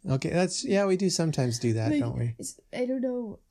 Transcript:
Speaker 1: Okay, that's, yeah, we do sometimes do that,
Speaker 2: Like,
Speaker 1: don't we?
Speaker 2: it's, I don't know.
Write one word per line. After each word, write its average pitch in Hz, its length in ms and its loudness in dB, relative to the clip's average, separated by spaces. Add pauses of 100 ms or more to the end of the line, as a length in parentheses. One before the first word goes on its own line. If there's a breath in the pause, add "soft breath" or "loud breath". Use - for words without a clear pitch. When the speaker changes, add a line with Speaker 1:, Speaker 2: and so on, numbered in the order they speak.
Speaker 1:
Okay, 135 220 0
that's, 180 340 0
yeah, 202 220 2
we 190 100 2
do 190 140 2
sometimes 139 480 0
do 117 160 2
that, 110 180 0
Speaker 2:
Like, 294 80 2
Speaker 1:
don't 120 180 -2
we? 117 200 -2
Speaker 2:
it's, - 200 -12 (160)
I 254 120 -2
don't 262 160 -2
know. 247 360 -4 (120)